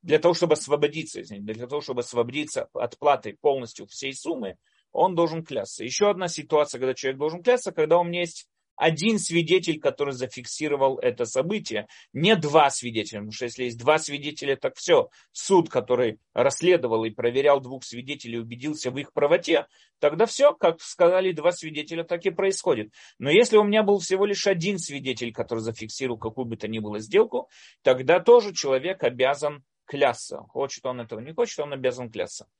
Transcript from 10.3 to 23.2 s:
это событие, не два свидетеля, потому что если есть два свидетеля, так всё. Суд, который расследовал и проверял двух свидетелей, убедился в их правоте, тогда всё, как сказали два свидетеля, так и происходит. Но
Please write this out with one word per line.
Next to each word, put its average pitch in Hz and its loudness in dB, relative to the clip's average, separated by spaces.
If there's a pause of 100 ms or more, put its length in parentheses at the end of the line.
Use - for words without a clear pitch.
это 123 0
событие, 131 -4 (240)
не 175 4
два 147 6
свидетеля, 110 -6
потому 107 -12
что 127 -8
если 123 -6
есть 117 -8
два 139 2
свидетеля, 143 -6
так - -6
всё. 156 4 (240)
Суд, 175 4
который 120 0 (160)
расследовал 127 2
и 113 -2
проверял 135 2
двух 127 -12
свидетелей, 120 -10
убедился 127 -8
в 127 -8
их 139 -10
правоте, 165 2 (320)
тогда 160 2
всё, 285 4
как 165 0
сказали 185 2
два 160 2
свидетеля, 160 -8
так 170 -6
и 190 2
происходит. 170 -2 (240)
Но 135 -4